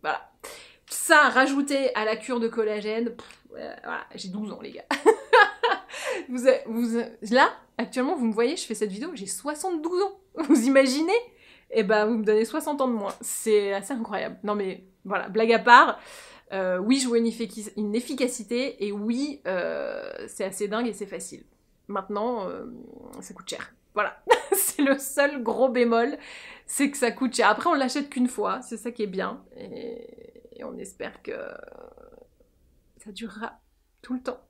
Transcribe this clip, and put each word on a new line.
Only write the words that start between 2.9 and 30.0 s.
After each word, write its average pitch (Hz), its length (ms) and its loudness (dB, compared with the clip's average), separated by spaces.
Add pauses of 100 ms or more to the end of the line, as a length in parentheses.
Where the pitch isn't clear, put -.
pff, - 280 -18 (180)
euh, - 180 -12 (100)
voilà, - 200 -8 (100)
j'ai - 140 -12
douze 208 240 -8
ans, - 80 -14
les 143 120 -14
gars. - 180 -16
<laughs> - 1400 2
Vous, 247 180 0 (200)
vous, 233 340 -2 (300)
là, 262 200 6 (280)
actuellement, 254 380 -2
vous 247 100 0
me 226 60 2
voyez, 240 240 2
je - 80 -8
fais 220 100 -6
cette 208 160 -4
vidéo, 226 240 -8
j'ai 196 120 -10
soixante-douze 339 760 -4
ans. 392 180 -4 (140)
Vous 285 320 4
imaginez ? 269 460 4 (580)
Eh 226 120 0
ben, 214 240 4
vous 226 120 2
me 220 60 -2
donnez 214 200 4
soixante 302 360 -4
ans 262 80 2
de 240 60 0
moins. 202 260 -6
C'est 208 520 2
assez 196 200 -4
incroyable. 226 500 -6
Non 208 120 -2
mais, 190 300 -4 (200)
voilà, 190 240 -4
blague 220 240 4
à 226 60 6
part, 240 400 10 (540)
euh, 185 260 -2
oui, 220 200 2
je 254 100 -2
vois 233 100 4
une 233 80 2
effici-, 220 500 -6
une 208 180 -2
efficacité, 247 920 -4
et 202 60 -4
oui, 233 540 -4
euh, 160 560 -4 (260)
c'est - 160 -8
assez 196 240 -6
dingue 220 180 -2
et 220 60 -4
c'est 196 140 -10
facile. - 380 -14 (440)
Maintenant, 202 600 -4
euh, 180 180 -10 (540)
ça - 140 -16
coûte - 140 -20
cher. - 240 -10 (220)
Voilà. - 340 -2
<laughs> - 240 4
C'est - 300 0
le 277 160 4
seul 285 440 0
gros 233 260 2
bémol, 240 500 2 (480)
c'est 285 240 0
que 277 60 -10
ça 233 140 2
coûte 254 240 -2
cher. 196 140 4
Après, 311 200 2
on 339 60 4
l'achète 277 360 0
qu'une 247 180 0
fois, 208 340 -4
c'est 233 140 -12
ça 233 160 -8
qui 233 100 -6
est 202 60 -2
bien, 185 340 -6 (140)
et, - 500 -14 (500)